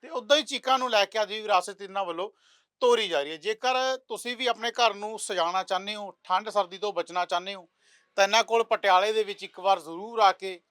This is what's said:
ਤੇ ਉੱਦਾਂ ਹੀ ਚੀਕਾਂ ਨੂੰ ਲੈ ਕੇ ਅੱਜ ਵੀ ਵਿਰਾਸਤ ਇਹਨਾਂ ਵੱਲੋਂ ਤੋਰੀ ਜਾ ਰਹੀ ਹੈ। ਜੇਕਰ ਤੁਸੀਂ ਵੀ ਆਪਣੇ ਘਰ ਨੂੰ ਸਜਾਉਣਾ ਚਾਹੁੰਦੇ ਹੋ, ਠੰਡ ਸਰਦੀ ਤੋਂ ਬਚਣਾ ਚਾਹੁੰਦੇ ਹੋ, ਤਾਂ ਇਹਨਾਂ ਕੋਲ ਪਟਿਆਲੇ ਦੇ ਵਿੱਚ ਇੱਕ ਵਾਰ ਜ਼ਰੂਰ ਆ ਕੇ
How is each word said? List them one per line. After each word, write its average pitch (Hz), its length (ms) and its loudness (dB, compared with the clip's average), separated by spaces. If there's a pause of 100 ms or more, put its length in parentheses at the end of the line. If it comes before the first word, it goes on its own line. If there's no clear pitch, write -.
ਤੇ 320 60 -20
ਉੱਦਾਂ 269 280 2
ਹੀ 302 60 0
ਚੀਕਾਂ 262 360 -2
ਨੂੰ 254 100 -4
ਲੈ 208 160 4
ਕੇ 220 160 -4
ਅੱਜ 202 80 -2
ਵੀ 214 120 -8
ਵਿਰਾਸਤ 196 400 0
ਇਹਨਾਂ 196 240 -6
ਵੱਲੋਂ 175 240 -6 (520)
ਤੋਰੀ 233 260 4
ਜਾ 160 140 0
ਰਹੀ 147 100 -6
ਹੈ। 160 60 -10
ਜੇਕਰ 220 380 -2 (320)
ਤੁਸੀਂ 240 300 -8
ਵੀ 247 100 -2
ਆਪਣੇ 226 240 -2
ਘਰ 226 220 4
ਨੂੰ 208 260 -10
ਸਜਾਉਣਾ 180 440 -2
ਚਾਹੁੰਦੇ 196 320 -4
ਹੋ, 202 160 -12 (120)
ਠੰਡ 202 260 -2
ਸਰਦੀ 190 280 -2
ਤੋਂ 202 160 -4
ਬਚਣਾ 175 320 -2
ਚਾਹੁੰਦੇ 185 300 -4
ਹੋ, 175 120 -20 (500)
ਤਾਂ 196 60 6
ਇਹਨਾਂ 208 200 4
ਕੋਲ 226 200 2
ਪਟਿਆਲੇ 202 500 4
ਦੇ 220 100 0
ਵਿੱਚ 196 200 -8
ਇੱਕ 185 160 -16
ਵਾਰ 185 200 2
ਜ਼ਰੂਰ 185 400 -10
ਆ 196 120 6
ਕੇ 185 280 -8 (120)